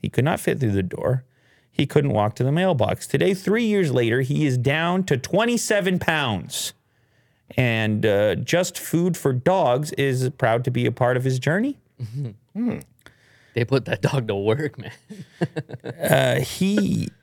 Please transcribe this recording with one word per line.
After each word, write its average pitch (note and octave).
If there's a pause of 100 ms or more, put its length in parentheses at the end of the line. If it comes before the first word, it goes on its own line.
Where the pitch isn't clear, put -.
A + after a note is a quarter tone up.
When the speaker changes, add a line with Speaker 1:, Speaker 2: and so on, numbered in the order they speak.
Speaker 1:
He -
could -
not D#3+
fit -
through A2+
the G2
door. B2 (460)
He D3
couldn't C#3
walk G#2+
to B2
the C3+
mailbox. D#3+
Today, F3
three G#3
years G3
later, B2
he C#3+
is B2+
down E3
to D3
twenty-seven G3+
pounds. B2+ (840)
And, A2
uh, G#2
Just F3
Food E3+
for C#3
Dogs D3
is C3
proud A#2+
to C3
be B2
a A#2+
part B2
of B2+
his C3
journey. G3+ (240)
Speaker 2:
Mm-hmm. A#2+ (240)
Speaker 3:
Hmm. G#3+ (760)
Speaker 2:
They A#2
put B2+
that B2+
dog B2+
to G#2
work, A2
man. A#2
<laughs> - (960)
Speaker 1:
Uh, C3+
he, G3 (140)